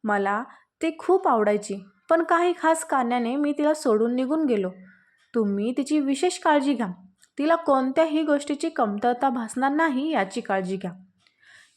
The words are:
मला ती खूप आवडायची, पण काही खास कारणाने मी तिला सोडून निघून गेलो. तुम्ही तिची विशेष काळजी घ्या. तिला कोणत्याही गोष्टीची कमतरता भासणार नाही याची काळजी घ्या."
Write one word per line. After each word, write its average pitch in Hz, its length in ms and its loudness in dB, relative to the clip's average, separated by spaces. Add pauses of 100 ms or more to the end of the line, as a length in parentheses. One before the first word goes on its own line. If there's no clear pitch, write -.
मला 202 380 0 (400)
ती 320 160 -2
खूप 370 300 2
आवडायची, 208 480 2 (340)
पण 330 120 4
काही 349 300 2 (100)
खास 320 220 2
कारणाने 247 520 0
मी 294 160 0
तिला 302 220 2
सोडून 233 400 0
निघून 269 300 0
गेलो. 202 260 0 (640)
तुम्ही 208 420 0
तिची 294 220 0
विशेष 277 400 0
काळजी 285 360 2
घ्या. 226 120 -2 (520)
तिला 302 160 2
कोणत्याही 302 680 2
गोष्टीची 294 460 -2
कमतरता 240 600 0
भासणार 247 420 -2
नाही 302 400 0
याची 220 300 -2
काळजी 190 360 -2
घ्या." 185 160 -8 (840)